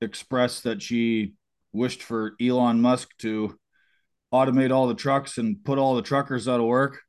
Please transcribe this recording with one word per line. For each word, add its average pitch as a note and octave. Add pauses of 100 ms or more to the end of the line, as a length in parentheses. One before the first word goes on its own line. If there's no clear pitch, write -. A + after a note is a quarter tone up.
express B2
that A2
she A2+ (360)
wished B2
for A2
Elon B2
Musk B2
to G#2+ (760)
automate C3
all C3
the A#2
trucks C#3
and A2
put C#3
all C3+
the A#2+
truckers C3+
out B2
of A#2
work C3